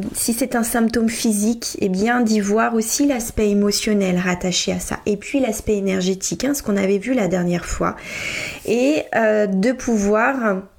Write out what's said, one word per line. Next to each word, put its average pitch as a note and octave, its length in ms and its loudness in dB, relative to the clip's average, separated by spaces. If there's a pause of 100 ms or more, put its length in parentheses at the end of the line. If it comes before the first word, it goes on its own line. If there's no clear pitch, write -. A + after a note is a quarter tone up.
(140)
si - 180 -2
c'est B3 220 -2
un A3+ 80 2
symptôme A3+ 460 2
physique, A3+ 720 -2
eh G3+ 80 2
bien, A3 320 2
d'y G#3+ 200 2
voir A3+ 340 2
aussi A3+ 320 0
l'aspect A3+ 420 0
émotionnel G3+ 720 2
rattaché F3+ 540 0
à F3+ 60 -2
ça. - 280 -6
Et G#3 100 0
puis C4+ 240 -2
l'aspect G#3+ 360 0
énergétique, F#3+ 680 -2
hein, C#4+ 100 0
ce - 80 -6
qu'on G3+ 140 0
avait G3 220 2
vu A#3+ 160 -2
la G#3+ 120 2
dernière F3 380 0
fois. - 320 -2 (680)
Et, C4+ 380 2 (140)
euh, G#3+ 300 2
de F#3+ 260 2
pouvoir A3 880 0 (160)